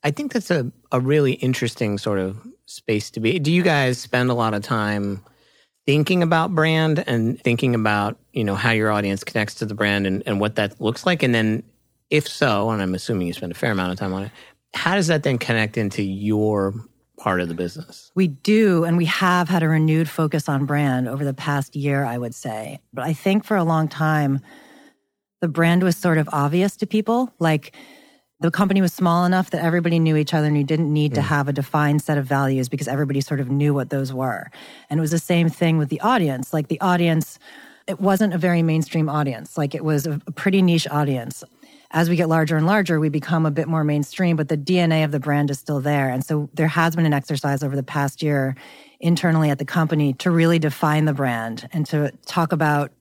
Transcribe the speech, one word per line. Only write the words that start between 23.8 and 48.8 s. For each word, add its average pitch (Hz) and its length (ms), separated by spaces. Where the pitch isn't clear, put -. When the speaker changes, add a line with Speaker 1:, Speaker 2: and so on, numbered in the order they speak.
Speaker 2:
time, 147 540
the 175 60
brand 170 360
was 175 120
sort 165 220
of 151 160
obvious 156 440
to 214 100
people. 226 520
Like, 156 340
the 165 120
company 196 300
was 180 100
small 175 320
enough 180 280
that 165 120
everybody 170 360
knew 160 180
each 151 160
other 151 140
and 147 100
you 143 80
didn't 156 260
need 151 240
to 147 60
Speaker 1:
Mm. 143 40
Speaker 2:
have 143 220
a 147 60
defined 147 480
set 151 160
of 135 80
values 135 420
because 139 220
everybody 139 320
sort 139 180
of 127 100
knew 143 240
what 131 160
those 135 220
were. 127 400
And 151 80
it 165 40
was 151 100
the 165 80
same 170 280
thing 160 300
with 151 100
the 151 140
audience. 160 500
Like, 151 160
the - 140
audience, 170 580
it 196 140
wasn't 196 320
a 185 40
very 170 240
mainstream 160 460
audience. 139 500
Like, 143 160
it 123 120
was 147 220
a, 143 200
a - 40
pretty 196 300
niche 170 300
audience. 139 520
As 165 180
we 175 80
get 170 100
larger 160 300
and 156 80
larger, 185 340
we 156 80
become 156 380
a 151 60
bit 151 180
more 160 160
mainstream, 151 500
but 151 140
the 156 80
D 180 220
N 165 120
A 156 120
of 151 80
the 147 100
brand 143 280
is 139 100
still 147 200
there. 139 300
And 127 160
so 151 280
there 160 140
has 165 300
been 170 80
an 147 80
exercise 139 500
over 139 140
the 135 60
past 139 380
year 135 360